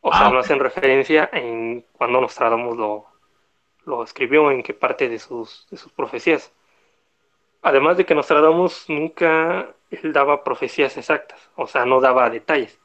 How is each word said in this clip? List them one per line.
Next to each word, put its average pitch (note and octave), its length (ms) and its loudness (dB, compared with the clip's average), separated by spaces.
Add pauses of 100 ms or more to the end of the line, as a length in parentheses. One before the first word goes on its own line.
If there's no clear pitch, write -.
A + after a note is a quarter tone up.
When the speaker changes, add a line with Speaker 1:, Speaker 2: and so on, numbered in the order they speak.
Speaker 1:
O - 120 -2
sea, G2+ 160 6
Speaker 2:
Ah, - 20 6
Speaker 1:
no B2+ 80 2
Speaker 2:
ok. B2 60 0
Speaker 1:
hacen C#3 160 0
referencia C3+ 720 2
en A#2 600 -6
cuando B2 280 0
Nostradamus A#2 560 -2
lo, G#2+ 300 -6 (760)
lo A#2+ 200 -8
escribió, C#3 460 2
en B2+ 120 -2
qué C3+ 100 -12
parte - 360 -4
de A2+ 100 -8
sus, - 520 -14
de - 60 -16
sus - 160 -20
profecías. C#3+ 600 -4 (1080)
Además D3 340 2
de F3+ 100 2
que E3 80 2
Nostradamus D#3+ 760 2
nunca, D#3+ 840 -2 (160)
él - 220 -8
daba C#3+ 320 2
profecías C3 520 -4
exactas, - 600 -8
o A#2 100 -6
sea, B2+ 180 -2
no C3 160 4
daba B2+ 300 4
detalles A#2 540 -4